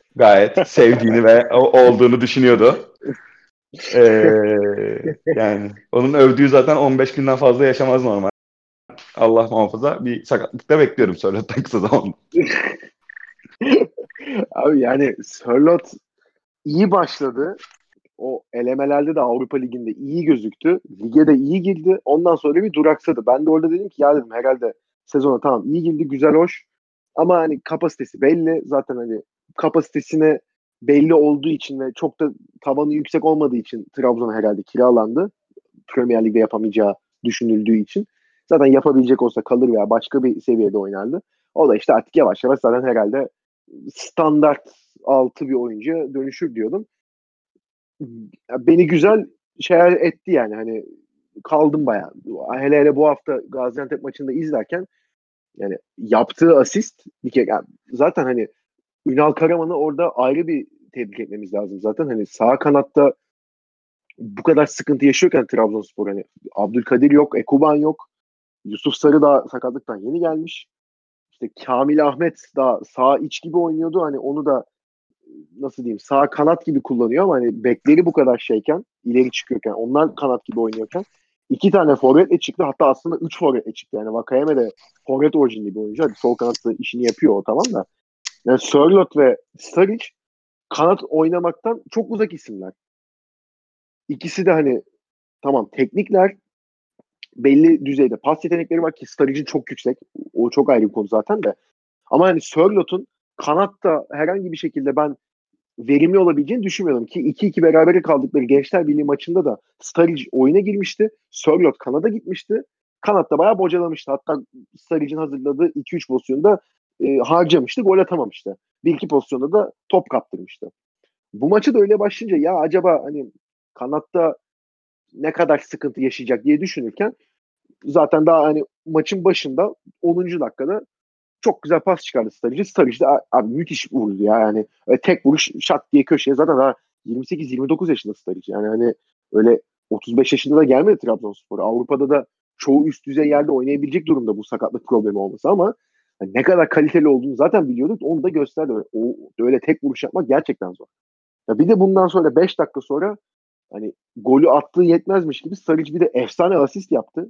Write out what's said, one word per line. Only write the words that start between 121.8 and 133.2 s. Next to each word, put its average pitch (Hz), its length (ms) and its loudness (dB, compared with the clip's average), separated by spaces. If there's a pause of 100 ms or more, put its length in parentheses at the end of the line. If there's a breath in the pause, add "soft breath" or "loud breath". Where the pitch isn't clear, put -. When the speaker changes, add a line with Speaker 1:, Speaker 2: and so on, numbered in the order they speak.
Speaker 2:
başlayınca 202 380 -4
ya 160 180 0
acaba 165 500 0
hani 139 260 -12 (440)
kanatta 151 640 -4 (800)
ne 151 180 -6
kadar 151 260 0
sıkıntı - 420 -10
yaşayacak 123 440 -4
diye 147 160 2
düşünürken 185 520 -6 (720)
zaten 156 420 2
daha 160 160 4
hani 151 220 0 (220)
maçın 160 380 -4
başında 170 500 -2 (280)
onuncu 175 380 -2
dakikada 143 400 -6 (640)
çok - 180 0
güzel 156 180 0
pas 180 200 -2
çıkardı 110 300 -4
Sturridge. 131 340 -6
Sturridge 127 360 0
de 135 60 2
a-, 139 260 2